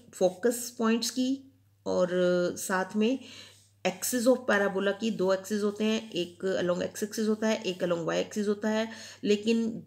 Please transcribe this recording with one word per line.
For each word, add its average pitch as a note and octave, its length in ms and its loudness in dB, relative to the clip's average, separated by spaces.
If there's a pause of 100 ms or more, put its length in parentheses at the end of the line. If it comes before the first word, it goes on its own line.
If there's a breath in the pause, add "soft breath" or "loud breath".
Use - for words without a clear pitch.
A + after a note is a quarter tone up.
(140)
फोकस G3 640 0
पॉइंट्स A#3 320 2
की C4 440 -2 (320)
और F#3 240 2 (480)
साथ F#3+ 380 -2
में A#3 240 2 (680 loud breath)
axis A3+ 340 -2
of A#3+ 160 6 (120)
parabola G3 500 2
की A3+ 120 -2
दो F#3 220 2
एक्सिस G3+ 300 -2
होते G#3 200 -2
हैं, A3 280 0
एक F3 540 -4
along F3+ 300 -2
x G#3+ 140 -4
axis A3 200 -2
होता G#3+ 180 0
है, A3 160 0
एक F3+ 200 -4
along E3+ 220 0
y E3+ 180 0
axis G#3 240 -2
होता G#3 220 0
है, A3 220 -2 (320 loud breath)
लेकिन G#3+ 640 2